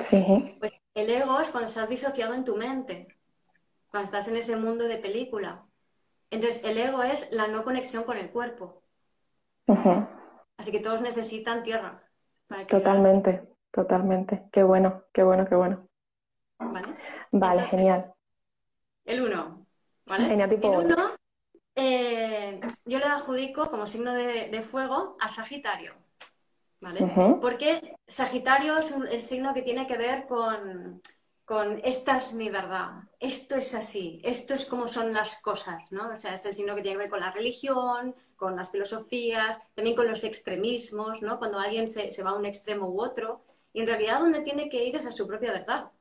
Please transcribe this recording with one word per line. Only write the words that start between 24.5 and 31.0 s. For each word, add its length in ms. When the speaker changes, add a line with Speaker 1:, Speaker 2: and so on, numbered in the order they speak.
Speaker 2:
fuego 580
a 80
Sagitario, 680
¿vale? 240
Speaker 1:
Ujú. 360
Speaker 2:
Porque 560
Sagitario 720
es 140
un, 160
el 140
signo 320
que 80
tiene 240
que 100
ver 320
con, 720